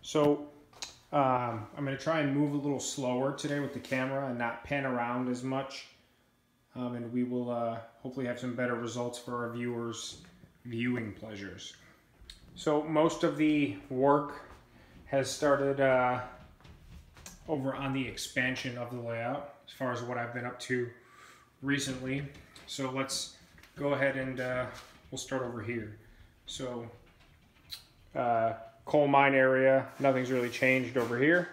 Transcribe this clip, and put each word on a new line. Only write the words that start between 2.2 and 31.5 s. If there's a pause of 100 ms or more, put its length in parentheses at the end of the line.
and
move
a
little
slower
today
with
the
camera
and
not
pan
around
as
much. (840)
Um,
and
we
will,
uh, (220)
hopefully
have
some
better
results
for
our
viewers' (420)
viewing
pleasures. (800)
So
most
of
the (140)
work (720)
has
started,
uh, (1300)
over
on
the
expansion
of
the
layout, (120)
as
far
as
what
I've
been
up
to (720)
recently. (440)
So
let's (400)
go
ahead
and,
uh, (440)
we'll
start
over
here. (480)
So, (1300)
uh, (300)
coal
mine
area, (120)
nothing's
really
changed
over
here.